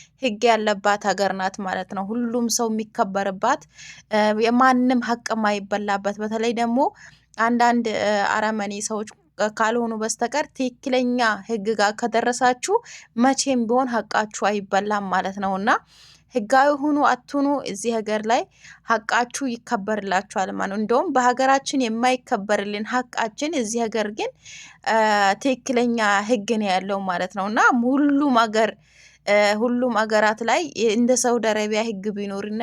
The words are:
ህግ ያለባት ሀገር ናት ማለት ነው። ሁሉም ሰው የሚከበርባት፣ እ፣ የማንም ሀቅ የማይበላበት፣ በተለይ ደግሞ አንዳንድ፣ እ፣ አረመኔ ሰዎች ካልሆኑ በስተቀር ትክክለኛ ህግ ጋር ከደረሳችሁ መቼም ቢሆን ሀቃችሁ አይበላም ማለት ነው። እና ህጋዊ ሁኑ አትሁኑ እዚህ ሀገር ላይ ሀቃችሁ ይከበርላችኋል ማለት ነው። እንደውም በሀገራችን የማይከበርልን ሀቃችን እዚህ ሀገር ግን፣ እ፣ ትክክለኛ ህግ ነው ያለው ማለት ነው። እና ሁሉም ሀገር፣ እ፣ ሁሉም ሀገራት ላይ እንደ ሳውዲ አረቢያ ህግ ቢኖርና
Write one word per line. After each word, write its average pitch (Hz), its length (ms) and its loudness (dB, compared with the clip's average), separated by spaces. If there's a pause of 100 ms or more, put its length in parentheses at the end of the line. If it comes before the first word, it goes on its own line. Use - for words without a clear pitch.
(220)
ህግ 220 240 -2
ያለባት 208 600 2
ሀገር 196 300 0
ናት 190 240 -4
ማለት 185 320 -6
ነው። 196 160 -6
ሁሉም 240 420 -2
ሰው 226 200 0
የሚከበርባት፣ 214 960 -2 (460)
እ፣ 214 100 2 (200)
የማንም 247 640 4
ሀቅ 233 260 -4
የማይበላበት፣ 202 880 -2
በተለይ 220 380 -2
ደግሞ 233 240 0 (580)
አንዳንድ፣ 240 580 2
እ፣ 208 160 0 (180)
አረመኔ 214 540 -2
ሰዎች 214 260 -6 (440)
ካልሆኑ 226 420 0
በስተቀር 233 540 -4
ትክክለኛ 254 680 -2 (240)
ህግ 202 320 -6
ጋር 208 200 2
ከደረሳችሁ 240 800 0 (420)
መቼም 262 480 2
ቢሆን 247 260 0
ሀቃችሁ 214 540 -4
አይበላም 202 640 -2
ማለት 185 300 -2
ነው። 196 180 -2
እና 202 140 0 (640)
ህጋዊ 262 400 4
ሁኑ 285 280 0
አትሁኑ 254 440 0 (180)
እዚህ 214 280 -4
ሀገር 214 320 -2
ላይ 240 160 2 (440)
ሀቃችሁ 233 640 -2
ይከበርላችኋል 202 1040 -4
ማለት 190 180 -4
ነው። 196 80 -6
እንደውም 233 320 0
በሀገራችን 262 720 2
የማይከበርልን 214 1040 -2
ሀቃችን 247 680 -4
እዚህ 233 260 -2
ሀገር 214 320 -2
ግን፣ 415 160 -6 (560)
እ፣ 220 120 2 (380)
ትክክለኛ 240 640 0 (260)
ህግ 214 320 -2
ነው 208 140 0
ያለው 190 340 0
ማለት 180 300 -4
ነው። 196 140 -4
እና 233 140 0 (220)
ሁሉም 277 540 2
ሀገር፣ 220 340 2 (560)
እ፣ 202 80 4 (220)
ሁሉም 247 400 0
ሀገራት 214 460 2
ላይ 262 200 2 (260)
እንደ 233 280 2
ሳውዲ 233 300 0
አረቢያ 214 380 0
ህግ 196 260 -8
ቢኖርና 202 520 -6